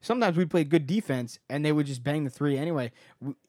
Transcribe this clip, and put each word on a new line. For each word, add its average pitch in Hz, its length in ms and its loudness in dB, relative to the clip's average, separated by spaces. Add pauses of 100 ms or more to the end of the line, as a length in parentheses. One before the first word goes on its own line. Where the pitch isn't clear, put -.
sometimes 226 360 2
we 180 80 4
played 156 240 2
good 156 180 4
defense, 135 520 -2 (100)
and 147 140 -4
they 151 80 2
would 151 140 2
just 131 180 -8
bang 147 200 -2
the 131 80 -4
three 143 260 0
anyway. 143 340 -2 (300)
W-, 135 160 -8 (120)